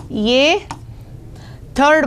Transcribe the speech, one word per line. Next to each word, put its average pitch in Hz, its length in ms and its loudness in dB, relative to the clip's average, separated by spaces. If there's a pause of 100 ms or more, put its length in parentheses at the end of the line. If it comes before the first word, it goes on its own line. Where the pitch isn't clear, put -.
(420)
ಎ. - 20 4 (1300)
Third 294 300 4